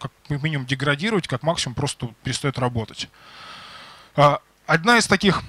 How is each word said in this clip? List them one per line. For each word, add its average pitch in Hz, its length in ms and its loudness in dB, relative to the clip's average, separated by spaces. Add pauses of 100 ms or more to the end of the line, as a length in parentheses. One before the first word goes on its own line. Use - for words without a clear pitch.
как 139 100 -10 (180)
минимум 143 380 -4
деградировать, 143 640 -2
как 131 160 -4
максимум 151 320 -2
просто - 240 -4 (240)
перестаёт 131 340 -4
работать. 120 520 -4 (1040)
А, 147 240 6 (260)
одна 165 300 4
из 220 100 4
таких 190 420 4